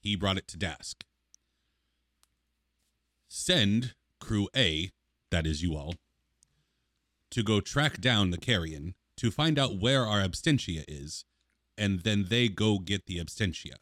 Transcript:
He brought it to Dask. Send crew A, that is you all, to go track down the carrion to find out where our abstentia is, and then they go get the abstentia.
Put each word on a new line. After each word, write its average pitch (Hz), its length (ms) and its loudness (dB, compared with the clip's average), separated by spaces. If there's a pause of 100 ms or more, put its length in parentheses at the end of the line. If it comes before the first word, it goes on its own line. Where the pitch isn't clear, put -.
He 104 140 -2
brought 95 220 0
it - 100 -8
to 85 100 -16
Dask. - 460 -8 (2250)
Send 120 640 2 (260)
crew 101 360 0
A, 90 360 2 (380)
that 82 160 2
is 78 160 -2
you 85 140 -2
all, 73 180 -8 (1400)
to 120 120 0
go 104 160 4
track 143 420 -2
down 104 300 4
the 87 60 -2
carrion 82 580 -2 (220)
to 117 120 0
find 151 300 0
out 117 200 0
where 127 260 4
our 104 160 2
abstentia 92 680 0
is, 73 380 -12 (520)
and 98 240 2
then 101 280 2
they 120 200 4
go 104 300 2
get 92 260 -4
the 90 140 -6
abstentia. - 640 -4